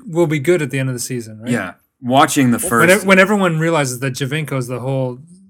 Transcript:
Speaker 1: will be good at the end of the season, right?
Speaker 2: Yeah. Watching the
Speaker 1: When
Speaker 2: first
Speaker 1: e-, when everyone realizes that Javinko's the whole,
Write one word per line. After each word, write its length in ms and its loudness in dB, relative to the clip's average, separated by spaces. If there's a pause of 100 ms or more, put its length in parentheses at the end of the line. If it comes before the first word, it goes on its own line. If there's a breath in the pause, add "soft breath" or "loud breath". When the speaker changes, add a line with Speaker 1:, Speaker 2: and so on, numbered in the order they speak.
Speaker 1:
will 220 0
be 120 -2
good 220 0
at 100 -6
the 80 -4
end 100 -2
of 60 -6
the 40 -8
season, 420 -10
right? 100 -8
Speaker 2:
Yeah. 220 -4 (280)
Watching 500 4
the 80 2
Speaker 1:
When 100 -6
Speaker 2:
first 340 4
Speaker 1:
e-, 40 -2
when 120 6
everyone 400 2
realizes 400 0
that 140 -4
Javinko's 540 -6
the 120 -8
whole, 400 -4 (300)